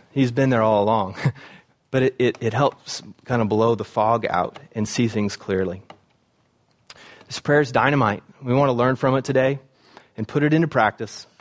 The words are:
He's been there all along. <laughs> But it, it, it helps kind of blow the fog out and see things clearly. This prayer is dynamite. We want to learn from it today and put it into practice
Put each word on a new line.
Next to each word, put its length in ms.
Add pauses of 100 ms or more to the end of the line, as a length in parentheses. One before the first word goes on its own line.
(120)
He's 200
been 180
there 140
all 200
along. 380
<laughs> 40 (720)
But 80
it, 160
it, 220
it 120
helps 480 (220)
kind 180
of 60
blow 280
the 100
fog 440
out 300 (140)
and 120
see 220
things 300
clearly. 440 (1500)
This 120
prayer 220
is 100
dynamite. 500 (220)
We 100
want 140
to 60
learn 240
from 180
it 80
today 360 (580)
and 100
put 160
it 100
into 140
practice 580 (160)